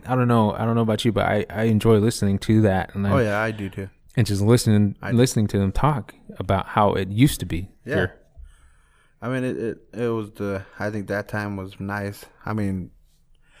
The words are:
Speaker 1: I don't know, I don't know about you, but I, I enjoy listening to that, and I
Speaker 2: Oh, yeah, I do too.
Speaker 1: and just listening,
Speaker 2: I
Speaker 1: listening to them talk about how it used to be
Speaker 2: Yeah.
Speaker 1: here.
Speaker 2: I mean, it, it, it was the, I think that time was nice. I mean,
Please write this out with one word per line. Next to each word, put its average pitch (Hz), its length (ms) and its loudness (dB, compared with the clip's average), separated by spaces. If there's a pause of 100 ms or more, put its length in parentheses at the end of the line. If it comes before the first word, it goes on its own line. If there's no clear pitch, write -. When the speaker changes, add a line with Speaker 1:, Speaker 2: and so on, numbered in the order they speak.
Speaker 1:
I 131 100 -2
don't 123 120 2
know, 110 240 4
I 107 140 -4
don't 117 80 0
know 117 80 2
about 110 240 0
you, 113 60 4
but 101 140 0
I, 104 220 0
I 110 160 -4
enjoy 113 340 4
listening 101 420 0
to 110 220 4
that, 95 320 0
and 98 120 -2
I 101 60 0
Speaker 2:
Oh, 135 60 4
yeah, 107 220 0
I 110 120 -2
do 101 180 -8
too. 95 180 -10 (280)
Speaker 1:
and 113 100 2
just 98 160 -2
listening, 104 580 4
Speaker 2:
I 101 120 -6
Speaker 1:
listening 117 360 2
to 101 100 -2
them 98 140 2
talk 135 420 -2 (240)
about 95 280 -2
how 104 260 2
it 95 160 -4
used 113 320 2
to 92 60 -8
be 87 240 -6 (160)
Speaker 2:
Yeah. 135 80 -4
Speaker 1:
here. - 220 -2 (1040)
Speaker 2:
I 113 60 -8
mean, 127 160 -4
it, 120 120 -4
it, 107 220 -6 (160)
it 120 140 -4
was 110 240 -4
the, 98 320 -6 (140)
I 104 120 -4
think 104 180 -6
that 101 200 -4
time 104 280 -6
was 98 220 -12
nice. 101 460 -8 (200)
I 107 100 -6
mean, 95 360 -4 (720)